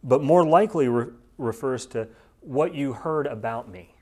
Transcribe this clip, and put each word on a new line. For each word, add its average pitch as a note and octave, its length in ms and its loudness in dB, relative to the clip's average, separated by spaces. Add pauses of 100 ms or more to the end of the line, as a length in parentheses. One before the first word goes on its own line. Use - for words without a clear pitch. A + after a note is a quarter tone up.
but B2+ 200 4
more E3 240 6
likely E3 420 4
re-, A#2+ 240 -2 (240)
refers B2+ 500 -6
to A2+ 220 -8 (320)
what D#3+ 340 -2
you C#3 180 -4
heard D3+ 340 -4
about A2+ 420 -8
me. F2+ 340 -20